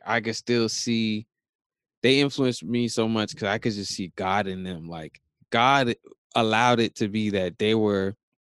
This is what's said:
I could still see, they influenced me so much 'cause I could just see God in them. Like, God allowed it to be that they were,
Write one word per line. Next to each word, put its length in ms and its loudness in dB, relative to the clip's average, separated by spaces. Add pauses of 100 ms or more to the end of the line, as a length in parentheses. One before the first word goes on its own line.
I 160 -2
could 140 -4
still 340 0
see, 580 -2 (760)
they 200 4
influenced 420 0
me 240 -2
so 200 0
much 280 -2
'cause 120 -4
I 100 0
could 160 -2
just 200 -8
see 220 -8
God 320 -2
in 160 -8
them. 240 -10
Like, 320 -14 (300)
God 460 4 (400)
allowed 440 4
it 160 0
to 140 -2
be 220 -2
that 260 -2
they 180 2
were, 400 0 (320)